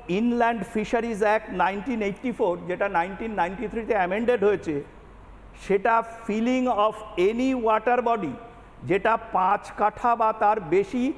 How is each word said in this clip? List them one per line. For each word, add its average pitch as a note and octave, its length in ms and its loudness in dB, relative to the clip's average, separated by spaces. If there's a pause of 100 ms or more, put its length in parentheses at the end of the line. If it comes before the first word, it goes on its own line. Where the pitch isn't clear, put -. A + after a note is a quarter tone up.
ইনল্যান্ড A#3 560 2
ফিশারিজ A3 580 -2
অ্যাক্ট G#3+ 280 0
নাইনটিন G3+ 520 -2
এইটটি G3+ 300 -4
ফোর, F3+ 340 0
যেটা F3+ 220 -2
নাইনটিন F#3+ 440 -4
নাইনটি F#3+ 360 -2
থ্রিতে A3 240 -4
অ্যামেন্ডেড G#3 520 2
হয়েছে, E3+ 380 2 (840)
সেটা A3 360 2 (260)
filling B3 380 2
of G#3 280 2 (240)
any A#3 460 2
water A3+ 380 2
body, G#3+ 300 0 (500)
যেটা G3 360 2 (140)
পাঁচ F#3+ 440 2
কাঠা G#3+ 400 2
বা A3 160 2
তার G#3+ 280 2
বেশি G3+ 580 0